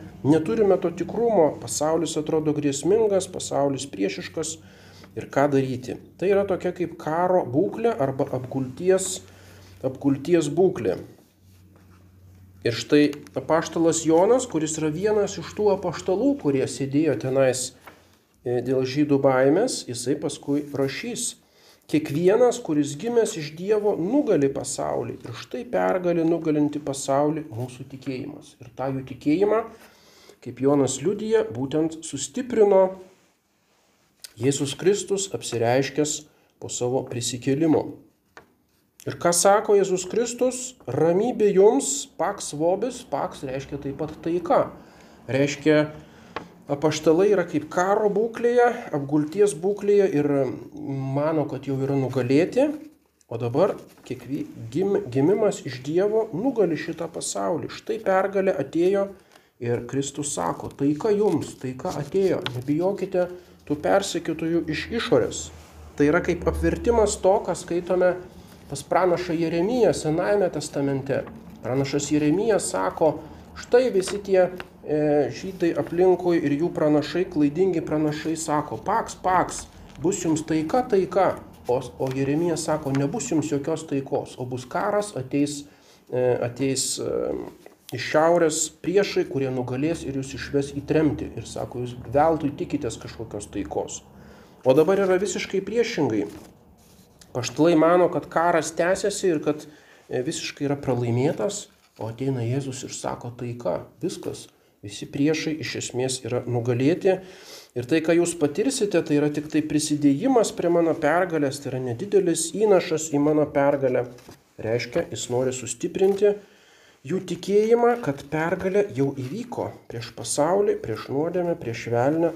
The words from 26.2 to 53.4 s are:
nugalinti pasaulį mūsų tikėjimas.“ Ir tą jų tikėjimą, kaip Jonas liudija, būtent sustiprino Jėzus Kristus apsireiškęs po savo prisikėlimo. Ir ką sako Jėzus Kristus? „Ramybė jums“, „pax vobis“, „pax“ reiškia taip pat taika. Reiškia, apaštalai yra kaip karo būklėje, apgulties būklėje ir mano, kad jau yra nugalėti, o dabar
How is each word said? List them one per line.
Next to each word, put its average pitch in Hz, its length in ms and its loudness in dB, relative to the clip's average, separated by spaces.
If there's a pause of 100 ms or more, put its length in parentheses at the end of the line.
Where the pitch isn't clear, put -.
nugalinti 151 560 2
pasaulį 147 720 0
mūsų 123 400 -8
tikėjimas.“ - 680 -10
Ir - 140 -20
tą 131 140 -4
jų 135 240 -4
tikėjimą, 202 520 2 (760)
kaip 120 200 -12
Jonas 139 420 2
liudija, 214 420 0
būtent 143 580 -2
sustiprino 196 920 2 (1400)
Jėzus 135 360 -2
Kristus 196 560 0
apsireiškęs 127 920 0 (380)
po - 60 -12
savo 123 380 -2
prisikėlimo. 127 800 0 (1200)
Ir 117 140 -6
ką 175 100 2
sako 202 480 4
Jėzus 180 320 0
Kristus? 247 640 -2 (120)
„Ramybė 190 680 2
jums“, 220 520 4 (120)
„pax 185 340 -4
vobis“, 185 520 -2
„pax“ 151 400 -6
reiškia 135 340 -8
taip 139 200 -8
pat 156 120 -4 (120)
taika. 175 500 0 (560)
Reiškia, 147 640 2 (760)
apaštalai 156 640 4
yra 185 160 4
kaip 147 240 -4
karo 202 400 2
būklėje, 233 560 2 (260)
apgulties 151 640 2
būklėje 202 580 2
ir 143 160 2 (460)
mano, 139 680 -2
kad 131 240 -8
jau 135 120 -2
yra 135 140 0
nugalėti, 139 720 2 (640)
o 117 100 -8
dabar 127 380 0 (280)